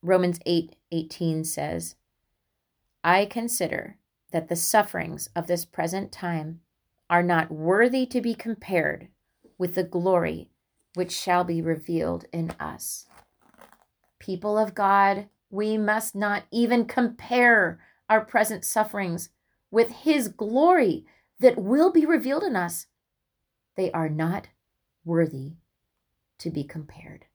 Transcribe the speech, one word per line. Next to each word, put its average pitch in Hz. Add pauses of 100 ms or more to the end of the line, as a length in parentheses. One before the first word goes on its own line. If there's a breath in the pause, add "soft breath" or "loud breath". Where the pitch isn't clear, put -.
Romans 180
eight 165 (160)
eighteen 160
says, 160 (1040)
"I 185
consider 226 (320)
that 165
the 175
sufferings 170
of 165
this 170
present 175
time 165 (500)
are 175
not 175
worthy 214
to 254
be 233
compared 180 (500)
with 175
the 185
glory 175 (440)
which 180
shall 180
be 170
revealed 165
in 165
us." - (1120)
People 202
of 220
God, 196 (220)
we 214
must 214
not 202
even 233
compare 233 (280 soft breath)
our 220
present 214
sufferings 196 (380)
with 233
his 285
glory 226 (360 soft breath)
that 240
will 269
be 320
revealed 285
in 320
us. 175 (880)
They 190
are 160
not 160 (560)
worthy 165 (840)
to 170
be 143
compared. -